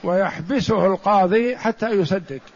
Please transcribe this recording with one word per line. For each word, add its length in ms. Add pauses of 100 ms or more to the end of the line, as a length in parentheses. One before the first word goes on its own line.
ويحبسه 800
القاضي 720
حتى 320
يسدد. 520 (140)